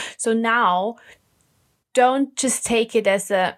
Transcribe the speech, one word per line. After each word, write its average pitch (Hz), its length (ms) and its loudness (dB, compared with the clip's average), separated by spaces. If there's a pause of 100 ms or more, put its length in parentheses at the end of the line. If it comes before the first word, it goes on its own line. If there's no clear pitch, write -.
(180)
So 226 160 -2
now 226 600 0 (1000)
don't 262 420 2
just - 300 -4
take 233 300 0
it 214 100 2
as 196 260 0
a, 185 260 0